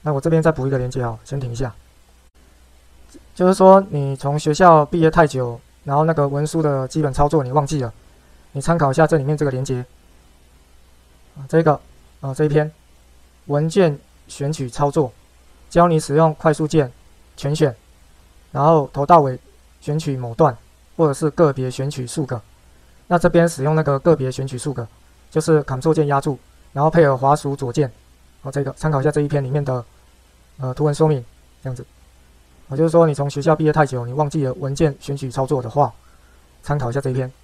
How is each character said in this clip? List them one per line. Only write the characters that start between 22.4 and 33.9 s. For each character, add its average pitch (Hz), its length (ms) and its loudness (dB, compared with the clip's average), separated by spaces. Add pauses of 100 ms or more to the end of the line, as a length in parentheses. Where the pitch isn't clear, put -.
那 175 100 0
这 175 120 2
边 170 200 4
使 151 140 -6
用 156 140 0
那 160 80 0
个 143 160 0
个 160 160 4
别 131 160 -4
选 135 140 -8
取 131 120 -10
数 135 160 -8
个， 117 120 -10 (440)
就 156 100 -2
是 156 220 2
Ctrl 139 320 -2
键 151 140 0
压 139 120 0
住， 139 180 -4 (340)
然 139 120 -2
后 156 60 4
配 160 160 4
合 135 100 2
滑 135 200 2
鼠 143 180 -6
左 131 180 -8
键。 139 180 0 (520)
好， 139 80 -12
这 143 140 -4
个 135 80 -8
参 - 180 -4
考 143 100 0
一 131 40 -4
下 151 60 2
这 147 100 -2
一 147 80 -2
篇 143 140 -2
里 131 60 -6
面 143 160 -2
的， 127 200 -4 (720)
呃， 131 160 -8
图 143 80 -6
文 151 100 0
说 156 140 2
明， 139 180 0 (380)
这 131 80 -10
样 127 60 -10
子。 123 100 -16 (800)
啊， 135 80 -8
就 151 60 2
是 165 80 2
说 165 160 6
你 151 80 0
从 143 160 -4
学 143 100 -6
校 156 140 2
毕 156 100 -4
业 151 80 2
太 151 140 2
久， 123 180 -6